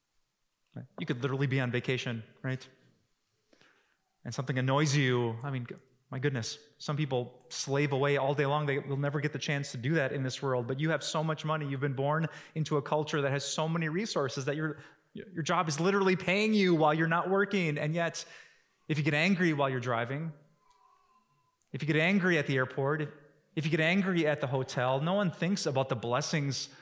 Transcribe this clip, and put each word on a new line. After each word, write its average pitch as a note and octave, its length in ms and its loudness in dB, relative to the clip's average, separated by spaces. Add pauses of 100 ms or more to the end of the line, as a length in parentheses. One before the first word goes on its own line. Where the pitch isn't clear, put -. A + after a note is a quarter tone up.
(760)
Right? B2 100 -14 (160)
You F3 60 -6
could B2+ 160 -4
literally C#3 240 0
be C3 140 0
on B2 100 0
vacation, A#2+ 520 -4 (200)
right? C3 240 -6 (1600)
And A#2+ 80 -8
something B2+ 240 -2
annoys C3+ 380 2
you. B2 460 2
I C#3+ 80 -6
mean, B2+ 180 -6
g-, - 60 -14 (360)
my C3 80 -4
goodness, C3 400 -2 (200)
some D3+ 180 -4
people C3 360 -2 (180)
slave C#3 420 0
away C#3+ 240 2
all C3+ 160 0
day C#3+ 140 0
long. D3 180 0
They C#3 140 0
will C#3 180 -4
never C#3+ 240 -2
get D3 140 -2
the - 40 -6
chance C#3+ 340 -4
to - 40 -8
do B2+ 180 0
that C#3+ 180 2
in C3+ 100 -4
this B2+ 200 -4
world. B2+ 240 0
But C3+ 140 -4
you D#3 100 0
have D3+ 120 0
so D#3+ 200 -2
much D#3 220 -2
money. D#3 220 -2
You've C#3 140 -4
been C3+ 120 0
born C#3+ 340 0 (280)
into D3+ 240 0
a C#3 40 2
culture D3+ 380 0
that C#3 120 2
has C#3 120 -2
so D#3+ 240 -2
many D#3+ 220 -2
resources D3+ 560 -2
that C#3+ 100 0
your, D#3 220 -4 (340)
your - 300 -8
job E3+ 260 2
is D3 100 -2
literally F#3+ 380 4
paying G#3 380 2
you F#3 200 6
while D#3 200 6
you're D#3+ 120 2
not E3+ 220 0
working. F#3+ 480 2
And D3+ 180 -2
yet, E3+ 300 -2 (640)
if D#3 80 0
you D3 80 0
get D3 100 2
angry E3+ 380 4
while C#3+ 160 2
you're C3 120 -2
driving, B2 520 -2 (1400)
if C3+ 100 -8
you D3+ 40 -4
get D3 100 2
angry F3 400 4
at C#3+ 100 0
the C#3 100 0
airport, C#3 460 0
if, C#3+ 60 -4 (480)
if D3+ 80 0
you D#3 60 -2
get D#3 100 2
angry F3 460 2
at D3 140 2
the C#3+ 60 0
hotel, C3 540 0
no E3 140 0
one G3+ 160 2
thinks F3+ 360 -2
about C3+ 220 0
the C3 80 -2
blessings C3+ 720 -2 (140)